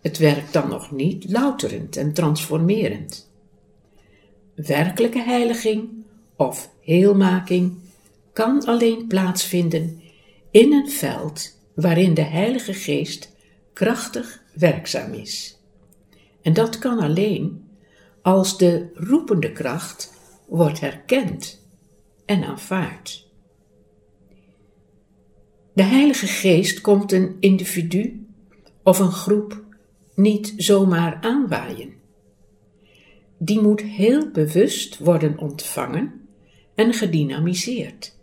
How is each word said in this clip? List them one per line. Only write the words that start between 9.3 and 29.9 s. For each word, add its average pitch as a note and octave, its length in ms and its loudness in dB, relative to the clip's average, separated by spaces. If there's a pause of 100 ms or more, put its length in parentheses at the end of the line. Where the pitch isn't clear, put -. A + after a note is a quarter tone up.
in B3+ 220 8
een C#4 180 2
veld - 680 -8 (160)
waarin E3+ 400 4
de D#3 80 2
Heilige G3 520 -2
Geest - 580 -6 (400)
krachtig - 680 -6 (120)
werkzaam D3+ 580 -2
is. - 460 -14 (840)
En D#3+ 100 2
dat A3+ 260 2
kan A#3+ 200 -2
alleen F3+ 720 -2 (540)
als F#3+ 360 2
de F3 360 2
roepende G#3+ 580 0
kracht - 600 -8 (400)
wordt D#3 280 0
herkend - 880 -6 (580)
en G3 200 0
aanvaard. - 840 -10 (2500)
De F#3+ 100 4
Heilige C4 440 4
Geest F#3 540 2
komt G3+ 320 2
een F#3 280 0
individu F#3 840 0 (560)
of F#3 160 4
een F#3+ 140 2
groep - 520 -4 (500)